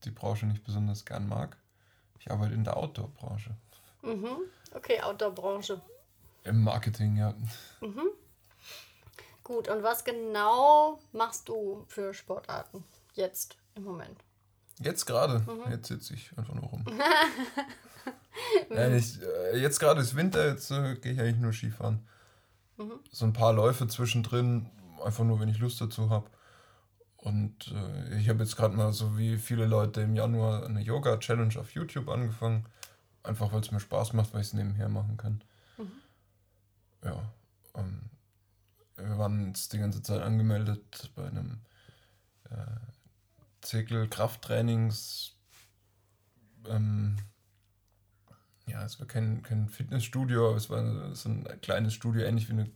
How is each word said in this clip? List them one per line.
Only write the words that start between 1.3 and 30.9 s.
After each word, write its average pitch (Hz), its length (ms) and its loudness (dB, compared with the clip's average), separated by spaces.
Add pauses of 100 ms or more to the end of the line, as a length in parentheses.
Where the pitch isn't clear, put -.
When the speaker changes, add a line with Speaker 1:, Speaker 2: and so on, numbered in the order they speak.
Speaker 1:
Ich - 120 -10
arbeite 104 220 0
in 110 100 2
der - 140 0
Outdoor-Branche. 104 800 -6 (480)
Speaker 2:
Mhm. 226 340 -4 (360)
Okay, - 280 0
Outdoor-Branche. 196 800 -2 (640)
Speaker 1:
Im 110 200 4
Marketing, 107 540 2
ja. 107 160 2 (480)
Speaker 2:
Mhm. 226 260 -2 (1400)
Gut, 233 240 -4
und 214 160 0
was 233 200 2
genau 240 960 6 (120)
machst 226 380 -4
du 208 380 -4
für 196 260 -8
Sportarten - 720 -10 (300)
jetzt - 440 -4 (180)
im 202 80 -12
Moment? 185 340 -12 (640)
Speaker 1:
Jetzt - 260 -4
gerade? 120 340 2
Speaker 2:
Mhm. 226 320 -4
Speaker 1:
Jetzt 117 160 -6
sitze - 260 -10
ich - 240 -14
einfach 107 160 -6
nur - 120 -6
rum. - 200 -8
Speaker 2:
<laughs> 285 1800 0
Speaker 1:
Nein, 127 260 4
ich, - 260 2
äh, 90 380 0
jetzt 139 200 2
gerade 151 220 8
ist 120 140 0
Winter, 160 320 4
jetzt, - 240 -4
äh, 139 240 0
gehe 123 180 -6
ich 127 60 0
eigentlich 117 180 2
nur 117 160 2
Skifahren. 110 540 -2 (680)
Speaker 2:
Mhm. 214 160 -10 (180)
Speaker 1:
So - 140 -2
ein 110 80 6
paar 113 200 6
Läufe 117 340 4
zwischendrin, 120 840 0 (340)
einfach 110 200 0
nur, 113 160 4
wenn 110 100 2
ich 107 100 2
Lust 120 220 -2
dazu 110 280 0
hab. 107 200 2 (880)
Und, 104 580 -2
äh, 98 420 -6
ich 107 120 4
hab 110 100 4
jetzt 110 180 -2
grad 110 160 4
mal 107 200 2
so 107 240 -2
wie 113 200 2
viele 113 280 0
Leute 110 360 2
im 110 140 2
Januar 110 500 2
eine 107 160 -2
Yoga-Challenge 113 800 0